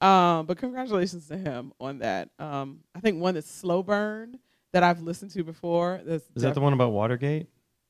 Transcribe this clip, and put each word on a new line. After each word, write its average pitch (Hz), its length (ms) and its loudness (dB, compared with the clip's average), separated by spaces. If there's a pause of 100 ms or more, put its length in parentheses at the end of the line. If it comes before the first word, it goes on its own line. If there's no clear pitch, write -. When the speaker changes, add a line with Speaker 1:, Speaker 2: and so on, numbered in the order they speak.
Speaker 1:
Um, 175 460 6
but 175 100 -4
congratulations 196 720 -4
to 160 80 -10
him 135 420 -8
on 135 200 -8
that. 95 400 -4
Um, 139 420 -8 (140)
I 180 60 -16
think 180 200 0
one 185 160 0
is 156 80 -6
Slow 185 380 -2
Burn 214 560 -4 (340)
that 180 100 4
I've 175 200 4
listened 170 300 -8
to 175 120 -6
before. 170 640 -2
That's 160 180 -4 (100)
Speaker 2:
Is 120 80 -2
that 127 60 4
the 123 60 2
Speaker 1:
def- 139 80 0
Speaker 2:
one 143 100 6
about 123 200 4
Watergate? 123 560 0 (420)